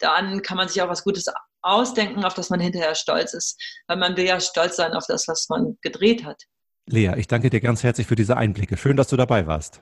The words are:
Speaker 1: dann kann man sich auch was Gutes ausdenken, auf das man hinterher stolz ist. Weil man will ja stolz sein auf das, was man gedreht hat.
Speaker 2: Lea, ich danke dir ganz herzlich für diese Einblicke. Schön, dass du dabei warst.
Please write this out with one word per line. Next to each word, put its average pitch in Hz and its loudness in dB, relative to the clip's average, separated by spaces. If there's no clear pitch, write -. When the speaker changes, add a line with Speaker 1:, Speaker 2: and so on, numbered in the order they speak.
Speaker 1:
dann 196 0
kann 185 -6
man 185 -2
sich 185 -2
auch 180 0
was 170 -6
Gutes 196 -2
ausdenken, 208 0
auf 185 -2
das 185 -6
man 180 0
hinterher 175 -2
stolz - -2
ist. - -8
Weil 175 -2
man 180 0
will 185 0
ja 180 2
stolz 175 0
sein 165 0
auf 165 -4
das, 165 -2
was 160 -4
man 160 -2
gedreht 220 2
hat. - -14
Speaker 2:
Lea, 107 2
ich 110 -2
danke 120 2
dir 113 2
ganz 120 0
herzlich 120 0
für 117 2
diese 113 2
Einblicke. 101 0
Schön, 139 2
dass 135 4
du 139 2
dabei 120 4
warst. 78 -4